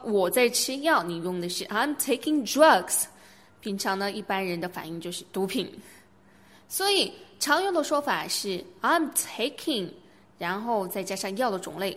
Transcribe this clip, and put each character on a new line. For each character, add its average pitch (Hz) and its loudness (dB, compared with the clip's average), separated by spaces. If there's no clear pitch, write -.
“我 196 4
在 240 4
吃 247 0
药”， 285 4
你 170 -4
用 180 -2
的 175 -4
是 - -6
“I'm 254 0
taking 277 0
drugs”， 285 6
平 202 -4
常 196 0
呢， 196 -2
一 208 -8
般 190 -2
人 175 -2
的 175 -4
反 160 -10
应 170 -8
就 175 -8
是 175 -10
毒 190 -2
品。 190 -4
所 392 0
以 370 4
常 294 4
用 392 0
的 330 2
说 285 0
法 202 -2
是 190 -4
“I'm 302 2
taking”， 247 -2
然 185 -4
后 220 0
再 190 -6
加 190 -6
上 196 -4
药 247 2
的 190 -2
种 160 -10
类 190 -4